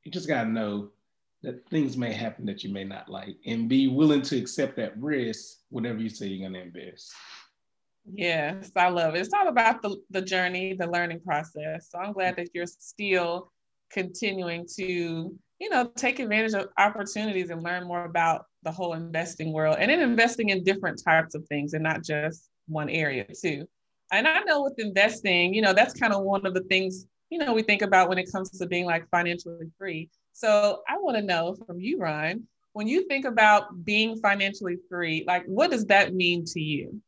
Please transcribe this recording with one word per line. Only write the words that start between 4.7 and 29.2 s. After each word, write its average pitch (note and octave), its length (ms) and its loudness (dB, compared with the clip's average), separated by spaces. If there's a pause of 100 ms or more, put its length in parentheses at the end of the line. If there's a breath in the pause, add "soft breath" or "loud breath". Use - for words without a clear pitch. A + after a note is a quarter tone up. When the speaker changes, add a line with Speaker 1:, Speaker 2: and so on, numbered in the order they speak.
Speaker 1:
that G#2+ 220 -6
risk B2 600 -4 (100)
whenever A#2 300 -6
you A2+ 100 -4
say G#2+ 180 -10
you're F#2+ 200 -8
gonna F#2 160 -10
invest. F2 500 -18 (1000 loud breath)
Speaker 2:
Yes, F3 640 -2
I F3+ 140 6
love E3 260 2
it. F3+ 60 0
It's G3 120 -4
all G4+ 140 4
about A#3 340 4
the, G3+ 160 -4 (140)
the F#3+ 100 -2
journey, F#3 520 -2
the F3+ 140 -4
learning E3+ 380 -2
process. D#3 640 -6
So F3 80 -10
I'm G3+ 140 -6
glad F#3 240 0
that F3 160 -6
you're F3 140 -4
still F3+ 840 -2 (400)
continuing F#3 760 -4 (100)
to, E3+ 600 -4 (240)
you G#4 100 -8
know, B3 160 2 (100)
take C4+ 240 -2
advantage A3 340 0
of G3 240 -2
opportunities G3+ 720 0
and E3 140 -8
learn F3+ 240 -4
more F3 180 -4
about E3+ 400 0 (180)
the D#3+ 80 -4
whole F3 220 -4
investing E3 600 -4
world D#3 260 2
and G#3 100 4
then E4 120 4
investing A#3 480 4
in F#3+ 140 0
different F#3 400 0
types D#3+ 320 4
of D#3 120 -8
things D3 260 -4
and D#3+ 100 -2
not D#3+ 200 0
just D#3 460 -4 (180)
one D3+ 220 -4
area C#3 360 -2 (160)
too. D#3 260 -2 (440)
And A3+ 160 4
I D#4+ 140 4
know D#4 220 2
with C4+ 160 -2
investing, G3 720 2
you A3 80 2
know, G3 120 6
that's A#3 260 6
kind G3+ 140 2
of G3 100 0
one G3 220 0
of F#3 80 -2
the F#3 100 0
things, F#3+ 440 0 (220)
you E4 100 -6
know, C#4 140 0
we A3 100 2
think G#3 180 2
about F#3+ 280 6
when F#3 100 0
it F#3 120 -6
comes F#3+ 200 -6
to F3+ 160 -8
being, F3+ 180 -2
like, E3 240 -2
financially E3+ 580 -2 (120)